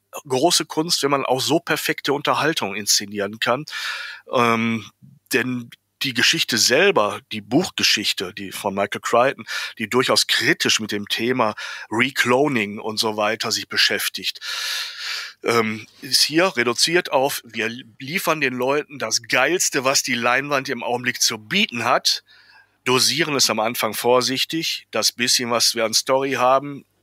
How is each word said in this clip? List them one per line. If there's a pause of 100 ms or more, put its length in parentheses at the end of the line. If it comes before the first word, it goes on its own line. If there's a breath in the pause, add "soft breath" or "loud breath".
(120)
große
Kunst,
wenn
man
auch
so
perfekte
Unterhaltung
inszenieren
kann. (680 loud breath)
Ähm, (440)
denn (320)
die
Geschichte
selber, (120)
die
Buchgeschichte,
die
von
Michael
Crichton, (340 loud breath)
die
durchaus
kritisch
mit
dem
Thema (340 loud breath)
Recloning
und
so
weiter
sich
beschäftigt, (1040 loud breath)
ähm, (140)
ist
hier
reduziert
auf,
wir (300)
liefern
den
Leuten
das
Geilste,
was
die
Leinwand
im
Augenblick
zu
bieten
hat, (640 soft breath)
dosieren
es
am
Anfang
vorsichtig,
das
bisschen,
was
wir
an
Story
haben, (180)